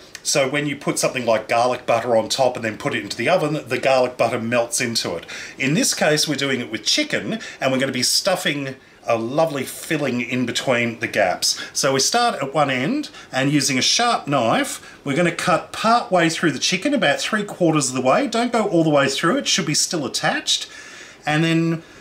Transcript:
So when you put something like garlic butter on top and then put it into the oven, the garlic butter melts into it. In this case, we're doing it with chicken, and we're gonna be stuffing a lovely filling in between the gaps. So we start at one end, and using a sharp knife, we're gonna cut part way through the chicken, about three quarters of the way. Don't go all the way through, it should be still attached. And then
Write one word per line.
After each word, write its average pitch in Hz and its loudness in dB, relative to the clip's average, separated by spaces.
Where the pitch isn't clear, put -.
So 139 2
when 147 -2
you 139 -4
put 143 -4
something 127 -2
like 110 2
garlic 120 0
butter 120 2
on 104 2
top 123 2
and 113 -8
then 107 -4
put 135 -4
it 110 -2
into 98 -8
the 120 -2
oven, 156 0
the 120 -2
garlic 127 2
butter 120 0
melts 117 0
into 113 -2
it. 82 -10
In 135 0
this 254 0
case, 151 2
we're 147 -2
doing 135 -2
it 110 -8
with 110 -8
chicken, 185 -2
and 139 0
we're 127 0
gonna 135 -2
be 123 -2
stuffing 147 -2
a 117 4
lovely 139 0
filling 135 -4
in 123 -2
between 120 0
the 117 -4
gaps. 95 0
So 139 2
we 135 2
start 233 2
at 135 -6
one 147 2
end, 180 -2
and 135 2
using 139 2
a 123 2
sharp - 0
knife, 143 0
we're 139 -2
gonna 170 2
cut 165 -2
part 233 2
way 170 4
through 160 0
the 127 -4
chicken, 185 0
about 175 2
three 208 -2
quarters 156 2
of 127 -6
the 131 -2
way. 135 4
Don't 233 0
go 220 2
all 170 4
the 160 4
way 139 4
through, 170 0
it 285 -2
should - 0
be 151 -2
still 156 -2
attached. - -2
And 151 2
then 165 0